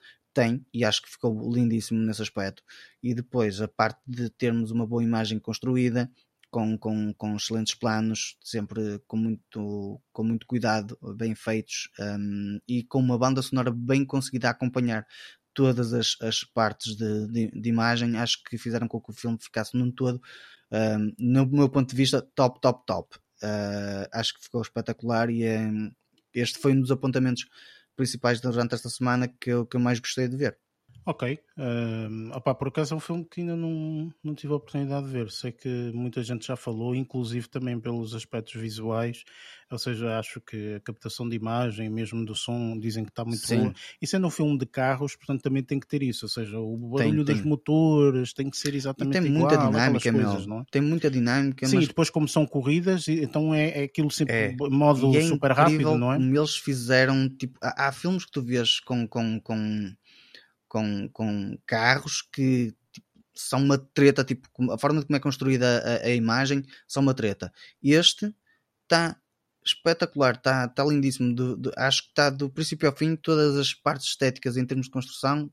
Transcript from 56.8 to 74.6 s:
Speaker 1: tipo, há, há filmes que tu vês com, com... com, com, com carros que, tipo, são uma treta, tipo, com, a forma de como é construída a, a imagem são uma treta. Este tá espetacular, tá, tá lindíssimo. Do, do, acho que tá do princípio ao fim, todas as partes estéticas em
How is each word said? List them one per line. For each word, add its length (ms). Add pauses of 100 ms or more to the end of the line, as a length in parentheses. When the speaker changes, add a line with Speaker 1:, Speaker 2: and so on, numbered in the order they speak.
Speaker 1:
tipo, 340
há, 260
há 40
filmes 340
que 60
tu 100
vês 380
com, 280
com... 320
com, 540 (720)
com, 440
com 540
carros 560
que, 520 (180)
tipo, 140 (280)
são 280
uma 140
treta, 480
tipo, 280
com, 180
a 80
forma 220
de 60
como 100
é 40
construída 600 (220)
a, 20
a 40
imagem 520 (240)
são 160
uma 120
treta. 380 (300)
Este 500 (540)
tá 300 (480)
espetacular, 720
tá, 320
tá 160
lindíssimo. 500
Do, 220
do, 200
acho 300
que 80
tá 160
do 180
princípio 400
ao 60
fim, 220
todas 400
as 180
partes 340
estéticas 480
em 80